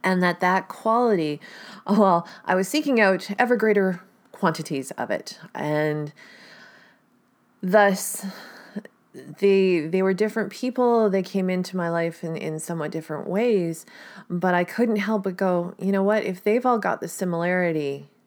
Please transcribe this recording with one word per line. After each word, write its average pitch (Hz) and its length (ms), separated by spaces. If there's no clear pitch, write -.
And 185 180
that, 180 180
that 185 280
quality, 214 720
well, 190 420
I 185 100
was 190 140
seeking 294 320
out 190 280
ever 247 180
greater 202 460
quantities 156 560
of 113 180
it. - 280
And 151 580
thus, 202 640
they, 185 680
they 170 220
were 190 120
different 214 380
people. 240 560
They 190 140
came 185 260
into 185 280
my 170 120
life 170 340
in, 165 140
in 156 220
somewhat 156 320
different 156 380
ways, 190 580
but 180 260
I 175 100
couldn't 226 320
help 202 280
but 185 120
go, 180 420
"You 190 120
know 196 120
what? 208 220
If 180 200
they've 233 200
all 247 140
got 190 220
the - 80
similarity 170 1000